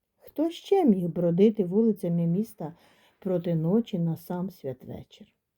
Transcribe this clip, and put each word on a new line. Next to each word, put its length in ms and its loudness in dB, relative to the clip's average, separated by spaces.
Хто 320 -4
ще 360 0
міг 220 2
бродити 580 2
вулицями 600 0
міста 460 -4
проти 360 -2
ночі 440 0
на 180 -2
сам 320 -8
святвечір? 760 -14